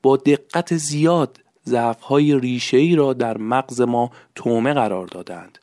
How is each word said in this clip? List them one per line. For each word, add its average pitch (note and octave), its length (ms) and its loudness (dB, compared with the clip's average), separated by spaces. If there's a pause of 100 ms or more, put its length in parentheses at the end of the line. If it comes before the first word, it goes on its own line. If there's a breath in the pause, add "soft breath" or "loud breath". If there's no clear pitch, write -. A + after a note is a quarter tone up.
با C3+ 160 4
دقت E3 580 0
زیاد D3+ 600 0 (280)
ضعف A#2 360 -2
های C#3+ 380 2
ریشه B2 380 -2
ای E3 180 4
را C#3 180 2
در A#2 240 -4
مغز B2 440 -4
ما A#2+ 300 0 (240 soft breath)
طعمه A#2+ 380 0
قرار G2+ 340 -2
دادند. F2 560 -18